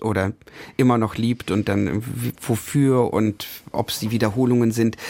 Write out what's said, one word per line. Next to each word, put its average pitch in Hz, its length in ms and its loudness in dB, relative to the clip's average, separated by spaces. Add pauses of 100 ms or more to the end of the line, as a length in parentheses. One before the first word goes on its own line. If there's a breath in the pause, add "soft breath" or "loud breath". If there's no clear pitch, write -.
oder 98 300 0 (440 loud breath)
immer 123 220 4
noch 110 160 -2
liebt 117 340 -2
und 101 180 0
dann 101 360 0
w-, 120 280 -6 (140)
wofür 127 680 2
und 107 360 -2 (240)
ob's - 280 -4
die 110 120 -4
Wiederholungen 117 600 2
sind. 113 260 0 (120)